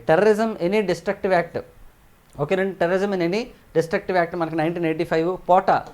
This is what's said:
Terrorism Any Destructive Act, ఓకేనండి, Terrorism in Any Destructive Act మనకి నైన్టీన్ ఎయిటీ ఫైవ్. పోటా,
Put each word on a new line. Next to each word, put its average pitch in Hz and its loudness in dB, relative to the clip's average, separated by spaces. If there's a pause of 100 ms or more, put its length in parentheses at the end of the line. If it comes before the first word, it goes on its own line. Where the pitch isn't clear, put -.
(100)
Terrorism 208 4 (160)
Any 202 0 (100)
Destructive 190 -2
Act, 170 -6 (840)
ఓకేనండి, 185 -2
Terrorism 190 0
in 175 0
Any 208 -2 (360)
Destructive 180 0
Act 170 -8
మనకి 160 -4
నైన్టీన్ 165 -2
ఎయిటీ 160 -2
ఫైవ్. 170 -2 (100)
పోటా, 180 4